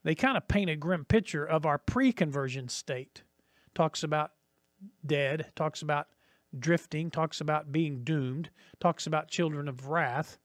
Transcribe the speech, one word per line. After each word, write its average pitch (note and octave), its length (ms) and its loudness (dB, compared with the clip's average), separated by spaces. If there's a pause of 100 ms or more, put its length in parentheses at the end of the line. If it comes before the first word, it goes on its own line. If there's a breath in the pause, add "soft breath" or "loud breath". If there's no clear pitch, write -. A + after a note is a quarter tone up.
they D#3+ 140 2
kind C4 200 2
of - 120 -2
paint G3 240 2
a D#3 40 0
grim D#3+ 300 -2
picture E3+ 400 2
of D#3+ 220 2
our D3 100 2
pre-conversion C#3+ 880 0
state. - 540 -8 (540 soft breath)
Talks D#3+ 260 2
about D3+ 300 0 (760)
dead, C#3+ 500 0
talks D#3 280 -2
about D3 240 0 (500 soft breath)
drifting, D#3+ 540 0
talks D#3+ 280 -2
about D3+ 320 0
being C#3+ 320 0
doomed, C#3+ 460 -2 (300 loud breath)
talks - 260 2
about D#3 220 -2
children D3+ 400 -2
of C3 180 -10
wrath. D3 600 -2